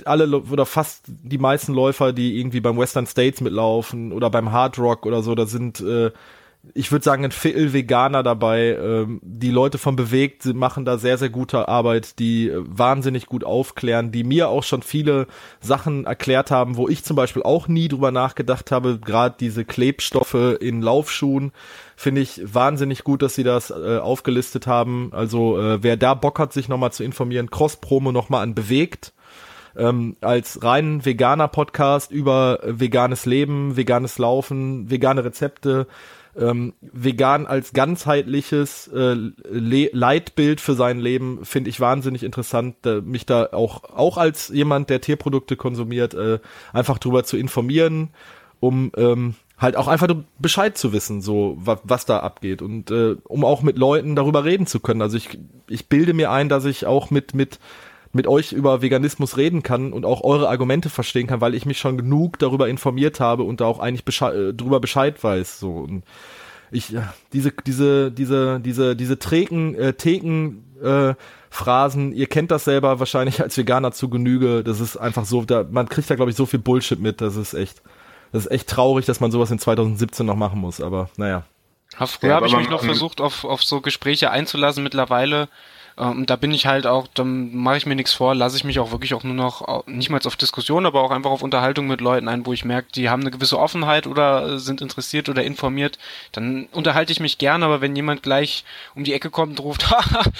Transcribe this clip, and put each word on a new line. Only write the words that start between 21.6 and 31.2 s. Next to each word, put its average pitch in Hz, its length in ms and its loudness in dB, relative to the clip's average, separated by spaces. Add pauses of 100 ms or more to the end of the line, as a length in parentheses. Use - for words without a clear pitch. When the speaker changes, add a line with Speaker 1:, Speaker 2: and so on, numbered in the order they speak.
Speaker 1:
finde 139 260 0
ich - 200 -6
wahnsinnig 131 640 0
gut, 139 160 0
dass 135 140 0
sie 135 100 -2
das, 123 260 2
äh, 104 280 -2
aufgelistet 127 680 -2
haben. 123 460 0
Also, 113 480 0
äh, 107 220 0
wer 117 160 2
da 127 160 4
Bock 143 240 0
hat, 151 160 -2
sich 123 160 -4
nochmal 127 240 0
zu 113 100 -8
informieren, 123 460 -4
Cross-Promo 139 600 0
nochmal 123 320 0
an 113 120 -4
Bewegt. 123 580 -2 (640)
Ähm, 117 440 0
als 120 420 0
rein 147 420 0
veganer 135 440 2